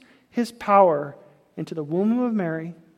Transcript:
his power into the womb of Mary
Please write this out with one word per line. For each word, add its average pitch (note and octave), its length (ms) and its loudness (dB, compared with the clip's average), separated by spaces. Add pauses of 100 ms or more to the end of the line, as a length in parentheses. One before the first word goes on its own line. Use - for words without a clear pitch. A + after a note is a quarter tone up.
(300)
his A#3 220 -4
power D#3+ 640 2 (400)
into E3+ 180 -10
the D#3+ 100 -6
womb G3 360 -2
of B3 140 -2
Mary E3 420 -6 (220)